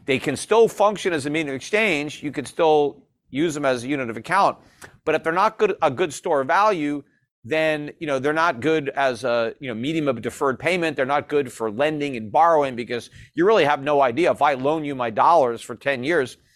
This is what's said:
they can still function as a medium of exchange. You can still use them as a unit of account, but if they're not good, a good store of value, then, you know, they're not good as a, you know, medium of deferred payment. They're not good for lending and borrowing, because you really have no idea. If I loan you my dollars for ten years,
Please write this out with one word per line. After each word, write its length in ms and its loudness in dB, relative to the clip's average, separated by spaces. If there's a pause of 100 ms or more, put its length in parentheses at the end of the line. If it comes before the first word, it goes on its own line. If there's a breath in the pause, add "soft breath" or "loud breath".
they 120 0
can 180 -4
still 300 4
function 460 0
as 140 -4
a 40 -4
medium 200 -4
of 40 -6
exchange. 680 -2
You 100 -6
can 140 -6
still 560 2 (280)
use 240 -2
them 100 -6
as 180 0
a 60 -10
unit 220 -4
of 80 -10
account, 400 0 (480 loud breath)
but 80 2
if 80 -2
they're 100 -2
not 240 0
good, 240 0
a 100 2
good 220 -4
store 300 0
of 60 -4
value, 540 0 (420)
then, 540 -2
you 80 -8
know, 120 0
they're 160 0
not 260 0
good 300 0
as 340 -2
a, 340 0
you 100 -10
know, 60 -6
medium 320 -4
of 140 -2
deferred 380 -2
payment. 400 -2
They're 80 0
not 240 -2
good 200 0
for 200 -4
lending 460 -2
and 140 -10
borrowing, 460 4
because 320 -8 (240 loud breath)
you 140 2
really 180 6
have 180 2
no 200 2
idea. 300 2
If 100 0
I 100 4
loan 320 -2
you 100 -6
my 140 -4
dollars 540 2
for 120 -12
ten 300 -4
years, 320 0 (200 soft breath)